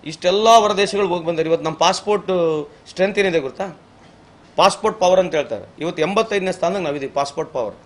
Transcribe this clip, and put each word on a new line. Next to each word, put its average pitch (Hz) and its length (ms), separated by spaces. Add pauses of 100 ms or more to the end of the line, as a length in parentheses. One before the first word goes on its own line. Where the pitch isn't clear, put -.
ಇಷ್ಟೆಲ್ಲ 185 440
ಹೊರ 208 280
ದೇಶಗಳಿಗೆ 196 360
ಹೋಗಿ 170 140
ಬಂದಾರೆ. 160 220
ಇವತ್ತು 156 160
ನಮ್ಮ 160 120
ಪಾಸ್‌ಪೋರ್ಟ್ 175 920 (220)
ಸ್ಟ್ರೆಂತ್ 196 280
ಏನಿದೆ 185 220
ಗೊತ್ತಾ? 147 400 (760)
ಪಾಸ್‌ಪೋರ್ಟ್ 196 440
ಪವರ್ 185 200
ಅಂತ 175 140
ಹೇಳ್ತಾರೆ. 117 440
ಇವತ್ತು 165 240
ಎಂಬತ್ತೈದನೇ 196 500
ಸ್ಥಾನದಾಗ 180 300
ನಾವಿದ್ದೀವಿ 143 300
ಪಾಸ್‌ಪೋರ್ಟ್ 139 400
ಪವರ್. 110 220 (120)